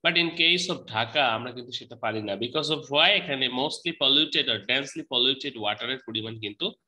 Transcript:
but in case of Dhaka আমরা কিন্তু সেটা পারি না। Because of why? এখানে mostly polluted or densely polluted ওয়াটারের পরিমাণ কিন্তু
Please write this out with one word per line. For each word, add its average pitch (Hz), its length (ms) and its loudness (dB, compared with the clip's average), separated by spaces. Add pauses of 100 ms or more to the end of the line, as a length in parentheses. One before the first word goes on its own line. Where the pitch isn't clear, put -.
but 170 120 6
in 170 120 4
case 170 460 2
of - 120 -14
Dhaka 117 400 2
আমরা 117 240 0
কিন্তু 120 200 -12
সেটা 117 240 -12
পারি 110 260 -2
না। 104 120 -4
Because 127 360 -2
of 156 100 0
why? 147 300 4
এখানে 147 400 0
mostly 139 520 -2
polluted 143 460 2
or 104 180 -2
densely 139 460 -2
polluted 131 500 0
ওয়াটারের 117 360 -4 (100)
পরিমাণ 113 320 -8
কিন্তু 110 340 -6 (140)